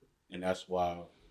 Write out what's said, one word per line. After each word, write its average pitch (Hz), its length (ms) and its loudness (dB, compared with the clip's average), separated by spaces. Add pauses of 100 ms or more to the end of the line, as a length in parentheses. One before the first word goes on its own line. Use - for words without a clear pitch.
(300)
And 92 120 -8
that's 92 260 0
why 87 300 2 (320)